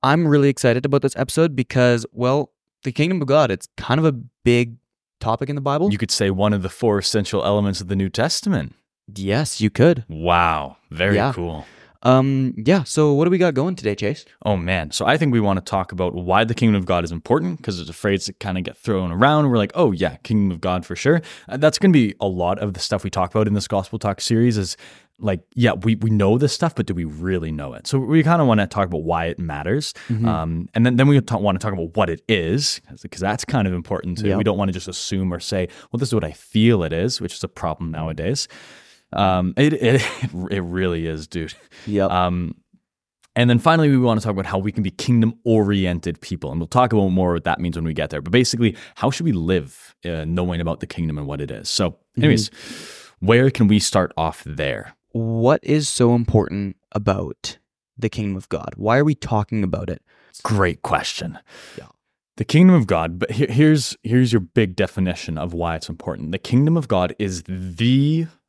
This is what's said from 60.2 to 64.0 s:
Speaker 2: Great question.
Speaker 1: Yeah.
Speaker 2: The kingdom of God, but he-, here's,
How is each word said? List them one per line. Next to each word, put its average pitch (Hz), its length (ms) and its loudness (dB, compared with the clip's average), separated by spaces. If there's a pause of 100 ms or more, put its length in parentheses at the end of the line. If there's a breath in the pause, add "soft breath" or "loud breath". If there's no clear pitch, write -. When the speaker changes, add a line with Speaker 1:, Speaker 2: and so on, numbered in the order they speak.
Speaker 2:
Great 98 400 0
question. - 540 -4 (400 loud breath)
Speaker 1:
Yeah. - 100 -18 (500)
Speaker 2:
The - 80 -4
kingdom 180 300 8
of 120 120 4
God, 85 320 -2
but - 120 -4
he-, 120 160 0
here's, 151 560 4